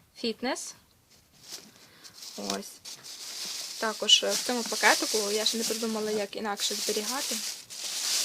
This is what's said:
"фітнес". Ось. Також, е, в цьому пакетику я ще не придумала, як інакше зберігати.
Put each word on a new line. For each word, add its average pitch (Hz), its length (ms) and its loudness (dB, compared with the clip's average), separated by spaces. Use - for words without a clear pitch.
"фітнес". 240 600 -4
Ось. 196 340 -4
Також, 214 440 6
е, 196 60 0
в 208 140 0
цьому 247 200 0
пакетику 214 680 4
я 214 140 2
ще 226 120 2
не 226 60 0
придумала, 220 480 0
як 208 240 0
інакше 202 400 -2
зберігати. 214 600 0